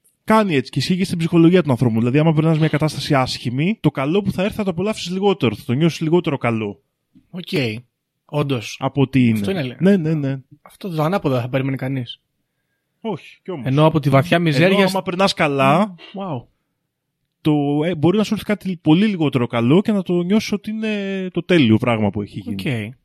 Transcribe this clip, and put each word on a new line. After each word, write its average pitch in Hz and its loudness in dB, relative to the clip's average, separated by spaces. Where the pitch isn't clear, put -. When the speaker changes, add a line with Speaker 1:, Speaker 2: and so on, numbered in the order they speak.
Speaker 1:
κάνει 214 2
έτσι 131 0
και - -6
ισχύει 180 0
και 185 -2
στην 175 -4
ψυχολογία 165 4
των 147 0
ανθρώπων. 120 2
Δηλαδή, 120 2
άμα 160 4
περνάς 156 2
μια 156 2
κατάσταση 151 -2
άσχημη, 131 -2
το 151 0
καλό 156 -2
που 196 -2
θα 180 -4
έρθει 208 -4
θα 214 -4
το 190 -4
απολαύσεις 185 -6
λιγότερο, 185 0
θα - -14
το 120 -4
νιώσεις 147 0
λιγότερο 160 0
καλό. 110 -4
Speaker 2:
Οκ. 175 -14
Όντως. 139 -4
Speaker 1:
Από 135 -2
ότι 127 2
είναι. 110 2
Speaker 2:
Αυτό 101 -4
είναι 190 -4
αλήθεια. 127 -8
Speaker 1:
Ναι, 196 4
ναι, 160 0
ναι. 139 -4
Speaker 2:
Αυτό - -16
το 156 -4
ανάποδο 156 0
θα 117 -4
περίμενε 135 -4
κανείς. 131 -8
Speaker 1:
Όχι, - -12
κι - -14
όμως. 139 -8
Speaker 2:
Ενώ 143 2
από 160 2
τη 143 -2
βαθιά 139 2
μιζέρια 170 2
Speaker 1:
Ενώ 190 4
άμα 190 -2
περνάς 185 0
καλά, 156 2
Speaker 2:
Wow. 180 -8
Speaker 1:
το, 147 0
ε, 180 -2
μπορεί 165 2
να 214 2
σου 220 -4
έρθει 190 -6
κάτι 190 -4
πολύ 175 4
λιγότερο 147 0
καλό 123 4
και 220 0
να 196 0
το 175 -2
νιώσεις 202 0
ότι 208 -6
είναι 202 -6
το 170 -4
τέλειο 120 4
πράγμα 110 0
που 104 -6
έχει - -12
γίνει. 104 -10
Speaker 2:
Οκ. 127 -18